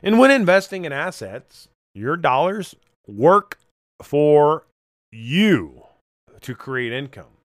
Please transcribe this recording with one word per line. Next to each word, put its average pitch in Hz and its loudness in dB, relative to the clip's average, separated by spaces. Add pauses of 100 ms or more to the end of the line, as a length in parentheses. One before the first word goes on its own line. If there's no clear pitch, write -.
And 214 2
when 269 6
investing 190 0
in 147 -10
assets, 135 -12 (300)
your 120 -6
dollars 170 -4 (320)
work 156 2 (440)
for 147 2 (440)
you 117 -2 (600)
to 127 -14
create 123 -10
income 127 -16